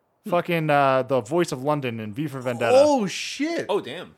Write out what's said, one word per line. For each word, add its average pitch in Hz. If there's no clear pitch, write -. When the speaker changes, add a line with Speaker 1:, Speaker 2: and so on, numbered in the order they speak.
Speaker 1:
Hmm. -
Speaker 2:
Fucking, 170
uh, 135
the 127
voice 165
of 127
London 135
in 107
V 143
for 135
Vendetta. 120
Speaker 3:
Oh, 277
shit. 302
Speaker 1:
Oh, 202
damn. 117